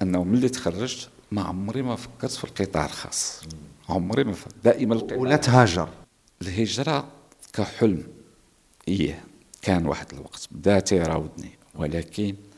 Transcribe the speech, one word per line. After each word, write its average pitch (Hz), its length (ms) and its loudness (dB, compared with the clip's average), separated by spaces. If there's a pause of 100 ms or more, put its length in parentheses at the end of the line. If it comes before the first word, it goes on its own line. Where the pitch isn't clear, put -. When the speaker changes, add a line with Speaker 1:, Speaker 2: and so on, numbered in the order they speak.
Speaker 1:
أنه 90 220 0
ملي 123 260 2
تخرجت 110 600 -4 (220)
ما 104 100 -2
عمري 98 400 -4
ما 123 140 -2
فكرت - 360 -8
في - 120 -8
القطاع - 420 -2
الخاص. - 580 -8
Speaker 2:
مم. 78 520 -8
Speaker 1:
عمري 101 280 2
ما 107 100 0
فكرت. - 300 -12
دائمًا 117 320 4
القطاع - 220 -4
Speaker 2:
ولا 131 180 4
تهاجر؟ 117 540 6 (520)
Speaker 1:
الهجرة 113 680 -2 (460)
كحلم، 101 500 0 (840)
إيه، 87 360 -2 (380)
كان 90 240 2
واحد - 280 -4
الوقت - 380 -16
بدا 95 280 4
تيراودني، 80 720 0 (240)
ولكن 82 600 -4 (220)